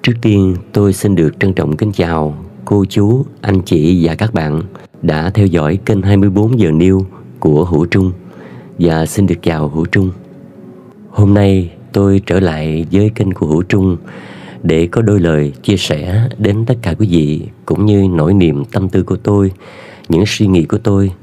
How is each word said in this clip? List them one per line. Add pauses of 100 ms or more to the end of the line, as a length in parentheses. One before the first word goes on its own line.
Trước
tiên, (160)
tôi
xin
được
trân
trọng
kính
chào (280)
cô
chú, (160)
anh
chị
và
các
bạn (400)
đã
theo
dõi
kênh
hai
mươi
bốn
giờ
News (360)
của
Hữu
Trung. (680)
Và
xin
được
chào
Hữu
Trung. (1000)
Hôm
nay (220)
tôi
trở
lại
với
kênh
của
Hữu
Trung (680)
để
có
đôi
lời (100)
chia
sẻ (100)
đến
tất
cả
quý
vị, (240)
cũng
như
nỗi
niềm
tâm
tư
của
tôi, (580)
những
suy
nghĩ
của
tôi (120)